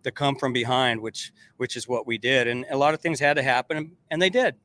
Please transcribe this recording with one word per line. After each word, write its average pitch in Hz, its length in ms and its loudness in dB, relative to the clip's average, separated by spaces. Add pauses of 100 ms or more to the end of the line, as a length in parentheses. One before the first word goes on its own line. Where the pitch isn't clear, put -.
to 123 80 -4
come 139 240 0
from 131 180 -2
behind, 123 480 0
which, - 300 -10 (260)
which 127 180 -6
is 120 120 -10
what 120 180 -2
we 117 120 -4
did. 123 300 2
And 120 220 -2
a 135 80 -2
lot 147 160 4
of 156 80 -6
things 165 180 -2
had 147 160 2
to 143 80 0
happen, 151 540 -2 (140)
and 160 100 0
they 185 80 4
did. 233 360 2